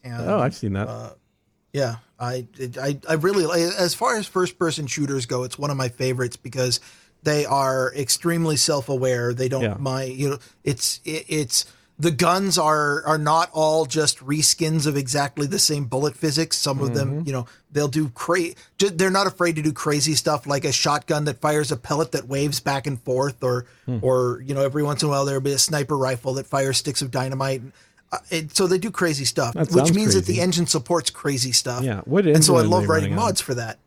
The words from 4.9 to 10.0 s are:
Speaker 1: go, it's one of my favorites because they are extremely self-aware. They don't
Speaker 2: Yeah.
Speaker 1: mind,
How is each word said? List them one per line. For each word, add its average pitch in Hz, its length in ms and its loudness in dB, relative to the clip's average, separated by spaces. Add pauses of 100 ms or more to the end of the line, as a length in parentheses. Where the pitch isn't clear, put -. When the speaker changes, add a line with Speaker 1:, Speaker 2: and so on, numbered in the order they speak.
Speaker 1:
go, 127 160 -2
it's 127 160 -10
one 143 120 -4
of 139 60 -2
my 127 140 -2
favorites 127 480 -2
because 127 420 -2 (420)
they 147 220 2
are 131 500 0
extremely 160 640 0
self-aware. 127 760 0
They 127 160 -2
don't 131 120 -2
Speaker 2:
Yeah. 107 160 -2
Speaker 1:
mind, 131 360 -4